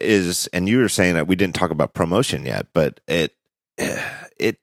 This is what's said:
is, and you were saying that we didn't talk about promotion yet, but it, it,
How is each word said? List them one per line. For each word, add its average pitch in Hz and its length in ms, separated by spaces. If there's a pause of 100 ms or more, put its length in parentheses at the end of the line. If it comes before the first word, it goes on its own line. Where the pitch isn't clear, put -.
is, 92 460
and 90 200
you 117 120
were 113 100
saying 90 240
that 80 140
we 92 80
didn't 90 180
talk 90 160
about 76 240
promotion 85 540
yet, 50 260
but 76 340
it, 80 280 (420)
it, - 840